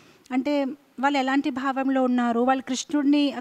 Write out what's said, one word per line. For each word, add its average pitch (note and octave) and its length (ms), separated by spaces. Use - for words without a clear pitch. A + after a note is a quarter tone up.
అంటే C#4 320
వాళ్ళు C#4 180
ఎలాంటి C4+ 320
భావంలో C4 520
ఉన్నారు, A#3+ 380
వాళ్ళు C4 220
కృష్ణుడిని, C#4+ 800